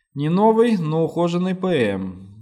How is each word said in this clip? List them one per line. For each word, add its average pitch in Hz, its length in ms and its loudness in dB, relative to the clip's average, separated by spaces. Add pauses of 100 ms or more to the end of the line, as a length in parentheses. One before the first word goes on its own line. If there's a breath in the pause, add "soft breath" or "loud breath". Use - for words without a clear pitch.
(140)
Не 147 160 -4
новый, 220 480 4
но 160 260 0
ухоженный 175 520 -2
П 160 380 0
М 95 480 -10